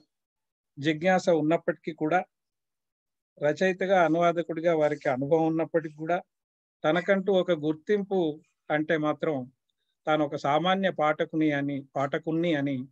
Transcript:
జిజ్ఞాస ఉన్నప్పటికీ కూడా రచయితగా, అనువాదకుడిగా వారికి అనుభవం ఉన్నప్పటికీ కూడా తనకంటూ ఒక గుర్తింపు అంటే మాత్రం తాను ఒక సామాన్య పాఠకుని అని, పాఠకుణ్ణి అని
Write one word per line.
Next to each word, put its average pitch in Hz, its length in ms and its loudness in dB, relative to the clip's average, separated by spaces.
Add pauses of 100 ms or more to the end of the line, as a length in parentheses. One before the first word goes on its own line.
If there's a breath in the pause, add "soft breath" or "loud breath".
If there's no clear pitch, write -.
(800)
జిజ్ఞాస 165 500 0
ఉన్నప్పటికీ 165 600 0
కూడా 156 340 -2 (1160)
రచయితగా, 185 640 2
అనువాదకుడిగా 165 680 0
వారికి 147 340 0
అనుభవం 139 380 2
ఉన్నప్పటికీ 160 480 -2
కూడా 160 260 -4 (600)
తనకంటూ 185 500 2
ఒక 180 180 2
గుర్తింపు 160 920 -2 (300)
అంటే 156 260 0
మాత్రం 151 540 -4 (560)
తాను 156 180 2
ఒక 151 100 -6
సామాన్య 175 540 0
పాఠకుని 156 640 0
అని, 139 440 -4
పాఠకుణ్ణి 160 600 -2
అని 139 360 -4